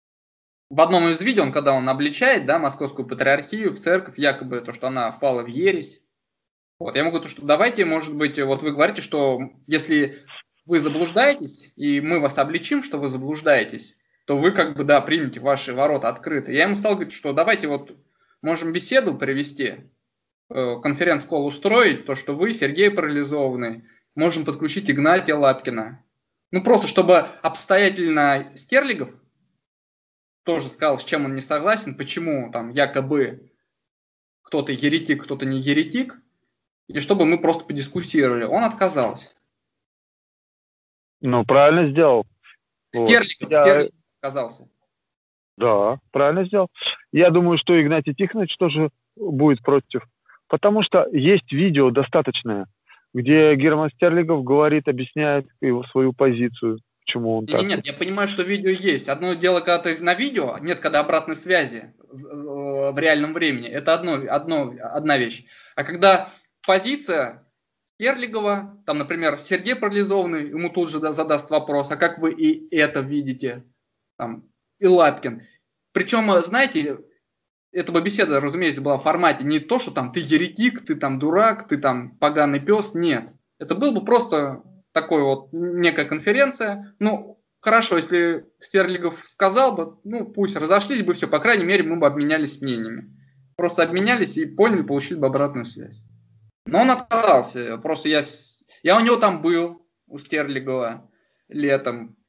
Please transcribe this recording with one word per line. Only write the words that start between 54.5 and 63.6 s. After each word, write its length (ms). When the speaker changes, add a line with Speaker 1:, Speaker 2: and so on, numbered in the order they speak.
Speaker 2:
объясняет 580
его 240
свою 280
позицию, 640
почему 340
он 80
Speaker 1:
Нет, 100
Speaker 2:
так 80
Speaker 1:
нет, 220
я 60
понимаю, 360
что 160
видео 260
есть. 380
Одно 260
дело, 260
когда 180
ты 240
на 120
видео, 440
нет, 200
когда 220
обратной 340
связи 580
в, 140
в, 720
в 60
реальном 360
времени. 340